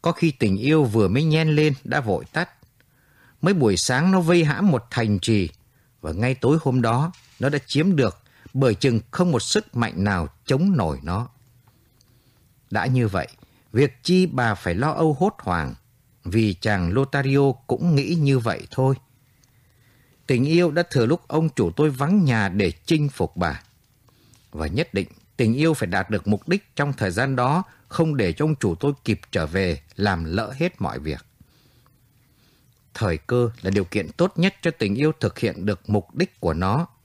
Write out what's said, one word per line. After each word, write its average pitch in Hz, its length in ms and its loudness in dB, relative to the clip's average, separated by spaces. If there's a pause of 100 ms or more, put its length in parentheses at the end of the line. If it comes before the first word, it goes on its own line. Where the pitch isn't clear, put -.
Có 165 100 2
khi 165 180 2
tình 101 260 0
yêu 143 280 2
vừa 107 240 2
mới 127 160 2
nhen 160 240 2
lên 151 260 2 (100)
đã 143 160 -2
vội 104 320 -2
tắt. 170 180 -4 (920)
Mới 190 120 2
buổi 113 220 2
sáng 151 360 0
nó 190 80 4
vây 170 240 4
hãm 165 260 2
một 127 200 0
thành 107 280 0
trì 101 300 0 (520)
và 80 120 -8
ngay 120 220 -2
tối 139 280 2
hôm 127 200 0
đó 127 300 0 (260)
nó 127 100 -2
đã 143 180 -2
chiếm 165 300 0
được, 120 220 0 (360)
bởi 127 200 4
chừng 117 260 0 (100)
không 180 220 0
một 117 80 0
sức - 360 -4
mạnh 104 280 -2
nào 90 240 0 (160)
chống 170 320 2
nổi 80 260 -2
nó. 92 260 -6 (1400)
Đã 104 160 -2
như 127 220 2
vậy, 90 200 -4 (440)
việc 139 300 2
chi 185 240 4
bà 120 280 0
phải 87 200 -4
lo 131 160 -2
âu 156 300 0
hốt 196 180 0
hoảng, 80 360 -4 (500)
vì 101 300 0
chàng 92 380 -2
Lothario 139 600 0 (140)
cũng 160 280 0
nghĩ 139 200 0
như 139 240 2
vậy 113 320 -4
thôi." 135 240 0 (1300)
"Tình 127 180 2
yêu 165 260 2
đã 165 200 0
thừa 117 160 2
lúc 156 220 0
ông 160 200 0
chủ 98 280 0
tôi 151 140 2
vắng 156 340 2
nhà 113 240 2
để 92 240 0 (140)
chinh 151 220 2
phục - 280 -6
bà. 82 260 -4 (880)
Và 78 160 -8
nhất 104 280 -4
định 98 140 -2 (280)
tình 113 180 2
yêu 156 200 2
phải 113 120 -4
đạt 95 240 -2
được 104 180 -4
mục 104 200 -2
đích - 280 -4
trong 143 160 -2
thời 104 180 -2
gian 131 260 -2
đó, 135 260 0 (260)
không 160 280 0
để 95 160 0
cho 147 120 -2
ông 156 120 0
chủ 90 180 -2
tôi 143 180 -2 (120)
kịp 104 160 -2 (120)
trở 80 140 -2
về 87 360 -2 (140)
làm 95 280 -2
lỡ 101 320 -4
hết 170 240 -4
mọi 65 180 -6
việc." 73 280 -8 (1700)
Thời 85 240 -2
cơ 120 320 -2 (120)
là 95 80 -2
điều 101 140 0
kiện 87 280 -6
tốt 180 240 -2
nhất 180 260 0
cho 170 80 0
tình 101 240 -2
yêu 147 260 0
thực - 180 -4
hiện 98 280 -4
được 104 240 -4
mục 104 240 -2
đích - 260 -4
của 82 140 -2
nó. 101 320 -2 (180)